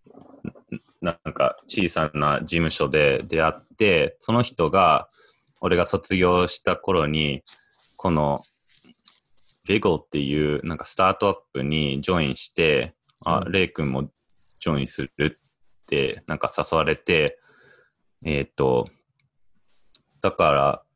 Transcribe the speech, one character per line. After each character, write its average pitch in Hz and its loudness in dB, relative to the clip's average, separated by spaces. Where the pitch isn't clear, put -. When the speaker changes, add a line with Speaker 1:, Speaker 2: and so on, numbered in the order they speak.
Speaker 1:
な-、 85 -4
な 78 -8
ん - -10
か - 0
小 92 -2
さ 78 -2
な 73 0
事 80 -10
務 82 0
所 73 -2
で 71 2
出 82 0
会 80 2
っ - -4
て、 85 2
そ - -4
の 120 4
人 82 0
が、 87 4
俺 87 2
が 87 4
卒 - -4
業 90 4
し - -6
た 92 0
頃 85 0
に、 76 -2
こ 92 0
の、 73 0
Wiggle 98 2
っ - -10
て 73 -4
い 73 0
う - -6
な 80 -6
ん - -10
か - -12
ス - -10
タ 95 2
ー - -2
ト 101 0
ア 95 2
ッ - -18
プ 67 -6
に 71 -2
ジ 92 -2
ョ 82 2
イ 67 -2
ン 62 -6
し - -8
て、 73 0
「あ、 82 0
Speaker 2:
う - -10
ん。 87 -8
Speaker 1:
レ 95 2
イ - -6
君 73 -4
も 69 -4
ジ 87 -4
ョ 73 0
イ 67 -2
ン - -10
す - -10
る？」 69 -10
っ - -12
て 67 -4
な 80 -6
ん - -8
か - -4
誘 82 0
わ 78 2
れ 78 0
て、 78 0
え 73 -2
ー - -6
っ - -20
と、 64 0
だ 98 2
か 82 2
ら、 69 2